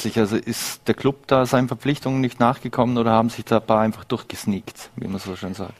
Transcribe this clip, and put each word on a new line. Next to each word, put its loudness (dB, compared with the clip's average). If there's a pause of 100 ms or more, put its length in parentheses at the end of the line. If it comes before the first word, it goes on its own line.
(160)
Also 2
ist -6
der 4
Club -2
da 4
seinen 2
Verpflichtungen -2
nicht -2
nachgekommen 0
oder 2
haben 6
sich -8
da 2
ein 0
paar 4
einfach 0
durchgesneakt, -6
wie -10
man -6
so -8
schön -8
sagt? -10